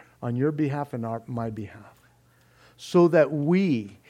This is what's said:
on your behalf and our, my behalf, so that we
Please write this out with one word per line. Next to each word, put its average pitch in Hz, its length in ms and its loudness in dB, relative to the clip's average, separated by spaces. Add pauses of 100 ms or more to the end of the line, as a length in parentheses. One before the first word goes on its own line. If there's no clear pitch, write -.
(220)
on 120 140 -6
your 139 160 0
behalf 143 420 -4
and 117 100 -6
our, 113 220 -6
my 117 240 -8
behalf, 107 460 -14 (800)
so 175 300 4
that 147 240 4
we 147 640 0 (120)